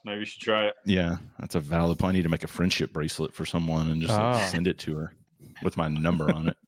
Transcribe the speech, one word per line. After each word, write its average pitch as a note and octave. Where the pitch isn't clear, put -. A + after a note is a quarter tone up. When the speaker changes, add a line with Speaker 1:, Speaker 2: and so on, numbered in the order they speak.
Speaker 1:
Maybe G#2
you G#2
should -
try G#2+
it. -
Speaker 2:
Yeah, F2+
that's -
a F2+
valid E2
point. F#2+
I -
need F2+
to E2
make D#2+
a -
friendship -
bracelet D#2
for -
someone D#2+
and D#2+
just, A2
like, A#2+
Speaker 3:
Ah. G#2+
Speaker 2:
send F2
it F2+
to D#2
her D#2
with F#2
my E2
number D#2
on D#2+
it. -